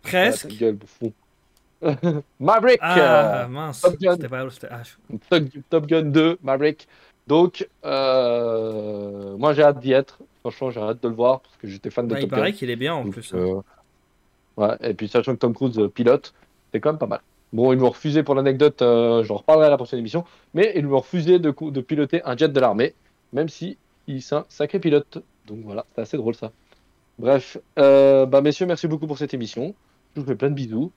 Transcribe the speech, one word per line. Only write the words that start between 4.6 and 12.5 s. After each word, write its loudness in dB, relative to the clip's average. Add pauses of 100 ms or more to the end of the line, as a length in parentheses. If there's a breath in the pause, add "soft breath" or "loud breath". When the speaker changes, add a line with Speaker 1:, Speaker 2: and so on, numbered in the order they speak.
Speaker 1:
ah, -14
je- -18 (120)
Speaker 2:
Top, 2 (260)
Top 0
Gun 0
deux, 2
Maverick. -2 (380 soft breath)
Donc, 2 (160)
euh, -2
moi, 0
j'ai 2
hâte 6
d'y -2
être. 0 (220)
Franchement, -8
j'ai -10
hâte -6
de -2
le -4
voir 2
parce -20
que -16
j'étais -12
fan -6
de -4
Speaker 1:
Bah, -4
il -2
Speaker 2:
Top -6
Speaker 1:
paraît -2